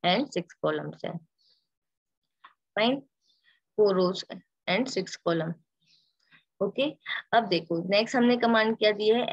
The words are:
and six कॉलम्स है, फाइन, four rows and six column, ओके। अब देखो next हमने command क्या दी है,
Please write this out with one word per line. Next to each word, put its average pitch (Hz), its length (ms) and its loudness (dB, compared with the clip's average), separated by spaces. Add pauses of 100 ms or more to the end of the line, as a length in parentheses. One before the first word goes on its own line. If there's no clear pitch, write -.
and 214 280 0
six - 200 -8
कॉलम्स 156 500 -6
है, - 120 -8 (1300)
फाइन, 240 540 -2 (800)
four 202 160 4
rows 185 300 0 (460)
and 240 180 -2
six - 280 -6
column, 165 380 -4 (1080)
ओके। 254 300 -2 (420)
अब 220 160 2
देखो 170 400 -2
next 220 280 2
हमने 240 200 4
command 226 420 2
क्या 214 140 4
दी 208 160 -2
है, 240 240 2